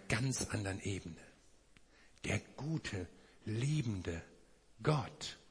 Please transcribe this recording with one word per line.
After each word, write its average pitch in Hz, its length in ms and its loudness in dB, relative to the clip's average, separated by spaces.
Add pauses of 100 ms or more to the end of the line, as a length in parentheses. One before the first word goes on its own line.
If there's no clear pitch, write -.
ganz 123 420 2
anderen 98 320 -2
Ebene. 90 320 -4 (1080)
Der 98 160 2 (160)
gute, 135 500 -2 (380)
liebende 110 760 2 (640)
Gott. 131 560 0 (120)